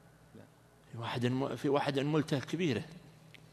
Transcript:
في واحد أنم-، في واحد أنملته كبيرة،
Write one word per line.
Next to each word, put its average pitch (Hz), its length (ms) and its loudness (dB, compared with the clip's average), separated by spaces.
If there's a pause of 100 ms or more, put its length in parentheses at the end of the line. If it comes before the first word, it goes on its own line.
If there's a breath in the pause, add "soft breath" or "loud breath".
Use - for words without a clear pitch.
(920)
في 117 60 -12
واحد 117 280 -2
أنم-، 127 300 0
في 147 140 0
واحد 139 280 2
أنملته 147 420 2
كبيرة، 135 440 0 (680)